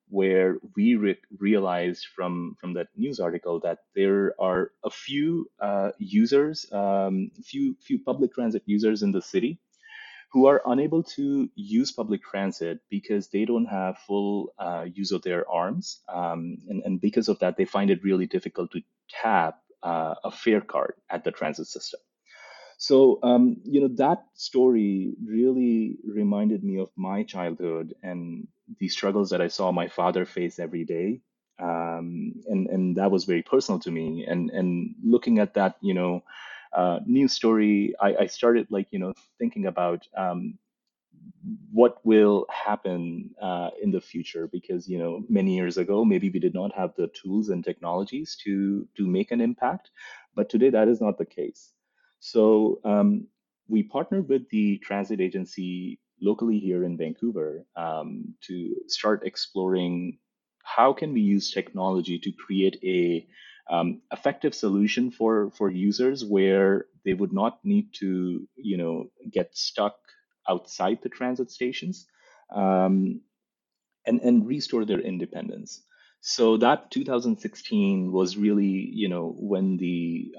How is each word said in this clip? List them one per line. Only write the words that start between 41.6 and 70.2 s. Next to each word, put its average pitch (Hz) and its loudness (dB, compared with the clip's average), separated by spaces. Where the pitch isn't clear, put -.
what 117 6
will 104 6
happen, 90 -6
uh, 87 -4
in 101 -2
the 92 -2
future, 82 -10
because, 90 -8
you 92 -6
know, 85 -6
many 95 2
years 90 -2
ago, 101 2
maybe 98 4
we 92 -4
did 85 0
not 92 -4
have 92 -4
the 85 -4
tools 104 -4
and 90 -4
technologies 95 -6
to, 98 -2
to 101 -2
make 92 0
an 120 -2
impact, 123 -2
but 104 -2
today 123 6
that 110 6
is 117 4
not 104 0
the 85 -4
case. - -10
So, 107 4
um, 104 2
we 107 2
partnered 151 -2
with 135 0
the 104 2
transit 101 -4
agency 92 -6
locally 107 0
here 92 0
in 87 -2
Vancouver, 80 -6
um, 78 -8
to 90 -8
start - -2
exploring 92 -4
how 131 4
can 151 -6
we 120 2
use 101 2
technology 92 -2
to 92 -8
create 95 0
a, 87 0
um, 85 0
effective - -2
solution 104 0
for, 110 0
for 101 -2
users 110 0
where 98 4
they 95 0
would 92 -2
not 107 0
need 101 0
to, 90 -4
you 101 -4
know, 82 -4
get 90 -4
stuck - -2